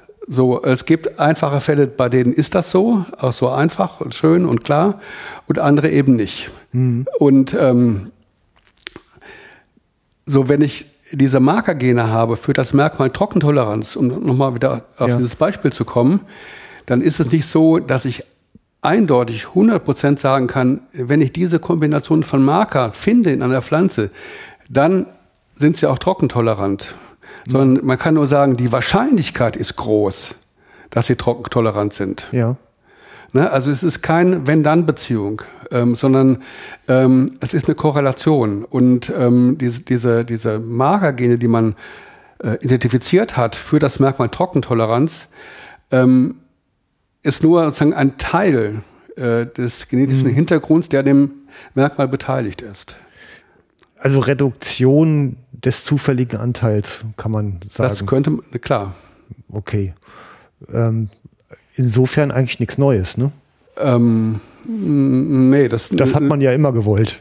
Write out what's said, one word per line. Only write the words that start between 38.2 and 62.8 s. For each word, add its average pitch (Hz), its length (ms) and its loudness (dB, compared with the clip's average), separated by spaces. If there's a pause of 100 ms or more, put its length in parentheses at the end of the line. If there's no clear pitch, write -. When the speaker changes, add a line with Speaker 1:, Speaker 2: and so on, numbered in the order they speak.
Speaker 1:
Und, 127 520 0
ähm, 123 420 2
diese, 123 240 -4
diese, 120 420 0
diese 110 340 -4
Markergene, 123 800 0
die 117 100 -2
man, 113 280 0 (640)
äh, 110 220 -4
identifiziert 131 720 0
hat 117 200 -2
für - 220 -2
das 143 220 0
Merkmal 135 280 0
Trockentoleranz, 123 1000 -2 (640)
ähm, 127 420 4 (880)
ist - 200 -2
nur 165 200 4
sozusagen 147 300 0
ein 135 240 0
Teil, 120 640 0 (340)
äh, 117 300 -2
des - 420 -8
genetischen 131 400 0
Speaker 2:
Mhm. 113 60 0
Speaker 1:
Hintergrunds, 160 540 2
der 139 140 0
dem 139 280 4 (440)
Merkmal 139 340 0
beteiligt 131 540 -6
ist. - 340 -18 (1000)
Speaker 2:
Also 139 220 2
Reduktion 139 1200 2 (160)
des 123 320 -4
zufälligen 127 560 -2
Anteils, 113 640 -2 (120)
kann - 140 -6
man 104 300 -4 (100)
sagen. - 180 -2
Speaker 1:
Das 101 160 -6
könnte, 143 320 0 (240)
klar. 101 360 -4 (560)
Speaker 2:
Okay. 101 420 -6 (800)
Ähm, 113 360 -2 (680)
insofern 131 560 2
eigentlich 131 260 -2
nichts 120 200 -4
Neues, 127 380 0